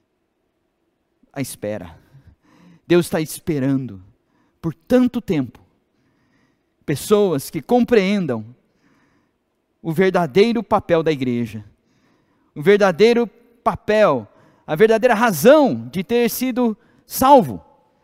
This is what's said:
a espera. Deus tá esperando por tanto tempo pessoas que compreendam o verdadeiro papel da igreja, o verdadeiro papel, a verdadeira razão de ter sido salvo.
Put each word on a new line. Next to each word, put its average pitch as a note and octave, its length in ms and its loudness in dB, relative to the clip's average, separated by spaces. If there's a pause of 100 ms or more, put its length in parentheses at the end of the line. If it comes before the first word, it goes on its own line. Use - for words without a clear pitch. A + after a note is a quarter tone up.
(1300)
a C#3 120 -12
espera. G#2 560 -12 (880)
Deus E3+ 240 2
tá F3+ 100 -4
esperando C3+ 840 -6 (600)
por E3 120 -8
tanto B3 460 -2
tempo D3 400 -6 (1300)
pessoas F3+ 640 -2
que E3 100 -10
compreendam F#3 960 -2 (1200)
o E3 120 -8
verdadeiro F#3+ 720 0
papel F3 400 -2
da D#3+ 100 0
igreja, A#2+ 520 -6 (920)
o D3+ 80 -10
verdadeiro G3+ 640 4
papel, F#3+ 1000 -2 (380)
a D3+ 80 -6
verdadeira A3 400 2
razão G3+ 760 2
de F3+ 160 -8
ter A#3+ 260 0
sido A#3+ 460 -4 (300)
salvo. G#3 580 2 (400)